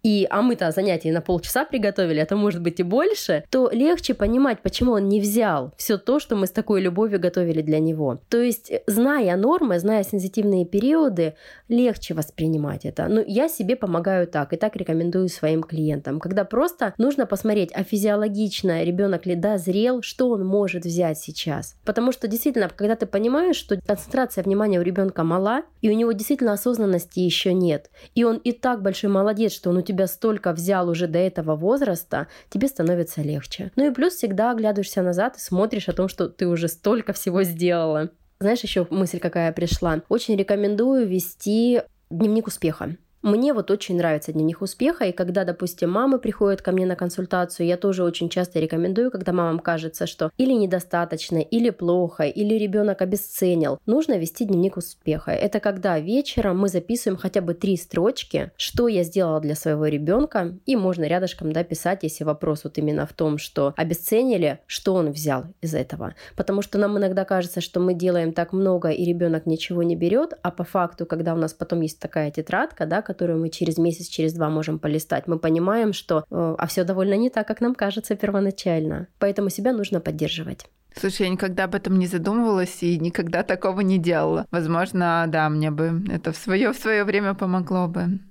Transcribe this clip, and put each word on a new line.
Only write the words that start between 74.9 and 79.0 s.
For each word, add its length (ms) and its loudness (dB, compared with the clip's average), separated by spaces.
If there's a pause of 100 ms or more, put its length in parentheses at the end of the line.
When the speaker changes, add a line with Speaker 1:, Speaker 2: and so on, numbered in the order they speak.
Speaker 1:
мы 100 -2
понимаем, 540 2
что, 380 -2
э, 280 -2
а 80 -2
все 180 -2
довольно 320 0
не 140 2
так, 160 -2
как 140 -6
нам 140 0
кажется 420 -4
первоначально. 880 -2 (140)